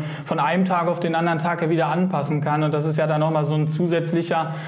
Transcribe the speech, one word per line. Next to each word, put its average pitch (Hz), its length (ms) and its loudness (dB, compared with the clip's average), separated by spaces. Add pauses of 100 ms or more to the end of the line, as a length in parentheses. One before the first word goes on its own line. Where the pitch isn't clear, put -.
(260)
von 160 140 -2
einem 170 260 2
Tag 175 220 2
auf 170 120 0
den 165 140 0
anderen 165 240 0
Tag 170 240 -2
ja 156 80 0
wieder 160 200 2
anpassen 151 520 0
kann. 151 220 0
Und 151 100 0
das 151 120 0
ist 156 120 -2
ja 156 80 2
dann 156 140 0
nochmal 156 260 2
so 147 80 0
ein 151 140 2
zusätzlicher 165 880 0 (120)